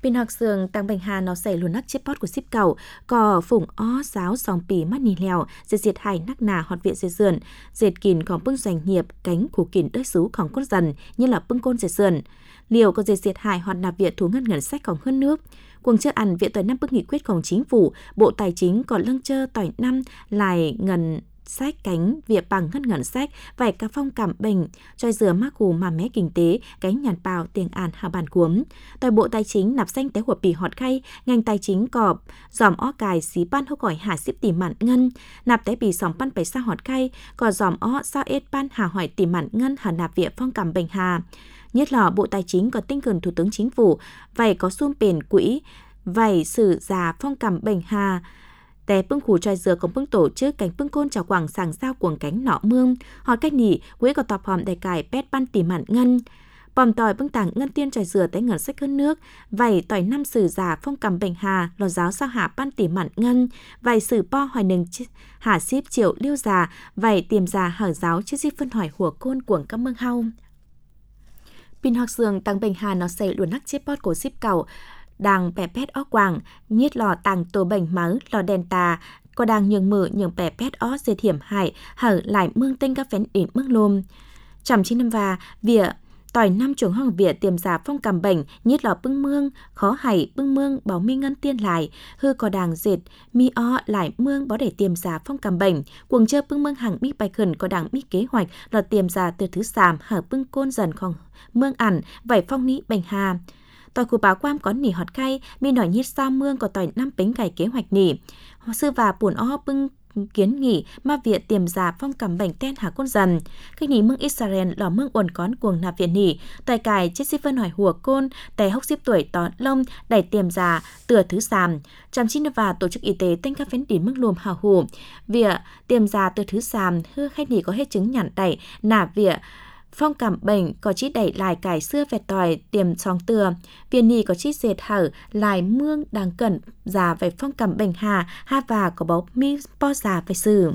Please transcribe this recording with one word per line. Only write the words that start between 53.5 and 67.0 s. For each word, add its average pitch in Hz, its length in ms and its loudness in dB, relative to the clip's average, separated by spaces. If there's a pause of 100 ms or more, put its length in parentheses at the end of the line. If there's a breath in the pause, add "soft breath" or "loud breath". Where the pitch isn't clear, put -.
nỉ, 226 240 4 (200 loud breath)
quỹ 254 160 2
có 277 100 0
tọp 196 220 -4
hòm 185 200 -2
đại 185 100 -2
cải 175 360 -4
pét 269 200 -6
ban 262 140 -2
tìm 185 220 0
mạn 175 200 -2
ngân. 247 320 4 (560 loud breath)
Bòm 247 180 6
tỏi 220 200 2
bưng 269 160 -4
tảng 202 260 0
ngân 269 140 -2
tiên 285 220 -4
trai 214 140 -2
dừa 175 220 2
té 175 140 -2
ngân 226 180 0
sách - 220 -8
hơn 277 160 -2
nước. 294 220 0 (320 loud breath)
Vậy 214 360 2
tỏi 202 140 0
năm 262 240 -2
sử 214 220 2
giả 170 360 -2
phong 277 120 -6
cầm 190 240 -2
bình 185 180 -4
hà, 190 400 0
lò 202 100 -2
giáo 175 240 0
sao 277 160 -4
hạ 240 300 -4
ban 277 140 -6
tìm 170 220 -2
mạn 180 220 -2
ngân. 247 320 2 (340 loud breath)
Vậy 240 180 4
sử 220 220 0 (100)
po 277 120 0
hoài 262 200 -2
nừng 180 280 2
ch-, 247 140 -12 (340 soft breath)
hạ 202 200 2
ship 262 300 -4
triệu 208 300 2
liêu 285 160 -2
già. 190 360 0 (240 loud breath)
Vậy 202 340 2